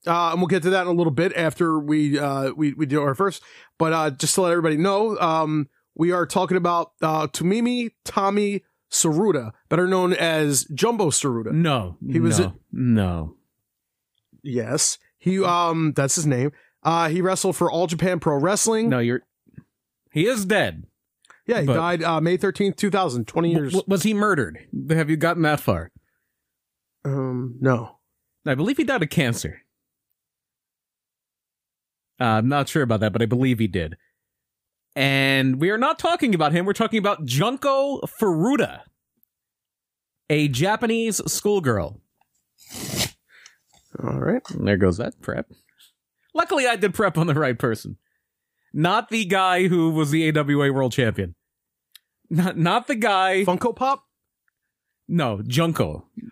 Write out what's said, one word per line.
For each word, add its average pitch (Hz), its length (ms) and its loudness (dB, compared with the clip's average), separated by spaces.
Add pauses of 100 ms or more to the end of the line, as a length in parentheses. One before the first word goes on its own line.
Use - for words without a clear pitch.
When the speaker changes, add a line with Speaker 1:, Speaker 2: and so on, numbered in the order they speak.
Speaker 1:
Uh, 170 260 0
and 175 100 0
we'll 180 60 2
get 175 160 0
to 180 80 2
that 190 100 2
in 180 60 -2
a 180 40 0
little 170 220 2
bit 170 220 0
after 160 440 0
we, 147 400 0
uh, 139 340 -2
we, 147 200 -2
we 151 120 -2
do 143 160 0
our 143 140 0
first. 196 260 -2 (360)
But, 160 160 2
uh, 156 160 0
just 139 260 -2
to 190 60 2
let 175 100 2
everybody 165 260 2
know, 196 420 0
um, 156 500 0 (260)
we 170 160 2
are 180 140 0
talking 180 320 0
about, 170 340 0 (100)
uh, 156 260 -2
Tomimi 233 640 -2 (120)
Tommy 202 600 0 (280)
Saruta, 160 600 2 (180)
better 175 180 2
known 185 260 2
as 156 520 0
Jumbo 196 440 0
Saruta. 117 420 -2
Speaker 2:
No. 139 540 0
Speaker 1:
He 135 140 0
was 165 200 4
Speaker 2:
No. 98 60 4
Speaker 1:
a 92 80 -4 (180)
Speaker 2:
No. 95 640 0 (1080)
Speaker 1:
Yes. 123 560 -4 (200)
He, 190 260 0
um, 165 520 0
that's 139 200 0
his 165 100 -2
name. 135 260 0 (320)
Uh, 165 260 2
he 175 120 0
wrestled 185 340 0
for 170 160 0
All 170 160 0
Japan 170 320 -2
Pro 147 180 0
Wrestling. 220 520 2
Speaker 2:
No, 127 100 2
you're, 117 220 0 (920)
he 160 160 0
is 226 180 -2
dead. 120 380 0 (640)
Speaker 1:
Yeah, 226 140 0
he 139 60 0
Speaker 2:
But 131 80 2
Speaker 1:
died, 170 280 0
uh, 165 180 0
May 170 160 2
thirteenth, 196 400 -2
two 208 120 0
thousand, 156 380 -2
twenty 170 220 0
Speaker 2:
W-, 165 140 2
Speaker 1:
years. 139 100 -4
Speaker 2:
w-, 185 140 0
was 190 160 0
he 214 100 2
murdered? 170 460 0 (300)
Have 160 200 2
you 156 80 2
gotten 165 260 0
that 151 160 2
far? 87 320 -2 (1120)
Speaker 1:
Um, 131 560 -4
no. 127 380 0 (480)
Speaker 2:
I 139 100 0
believe 202 220 0
he 320 80 2
died 240 180 0
of 151 60 -2
cancer. 117 520 -2 (2500)
Uh, 135 40 -2
I'm 113 240 2
not 139 220 0
sure 156 120 0
about 113 200 0
that, 107 100 2
but 110 100 -2
I 117 40 4
believe 123 340 0
he 110 80 0
did. 85 300 -6 (960)
And 135 640 2
we 170 100 2
are 214 80 0
not 294 220 0
talking 330 340 0
about 156 200 2
him. 175 120 2
We're 202 80 0
talking 220 260 0
about 190 260 -2
Junko 269 760 0
Furuta, 180 800 0 (1500)
a 151 180 2
Japanese 214 720 0 (100)
schoolgirl. 127 720 -2 (2000)
Speaker 1:
All - 180 -4
right. 220 220 -2 (100)
Speaker 2:
And 156 140 -6
there 101 120 2
goes 92 200 2
that - 240 -8
prep. - 260 -8 (840)
Luckily, 320 340 0
I 233 100 0
did 185 160 0
prep 190 240 0
on 165 100 2
the 151 60 0
right 135 260 0
person. 107 380 -4 (760)
Not 185 360 0
the 220 160 -2
guy 185 420 2
who 165 240 2
was 156 180 0
the 160 180 2
A 156 40 2
W 143 320 2
A 139 80 2
world 131 200 0
champion. 101 440 -2 (960)
Not, 175 260 0
not 170 300 2
the 294 80 0
guy 196 500 2
Speaker 1:
Funko 185 300 0
Pop? 269 300 -2 (1000)
Speaker 2:
No, 123 360 -2
Junko. 123 640 -2 (240)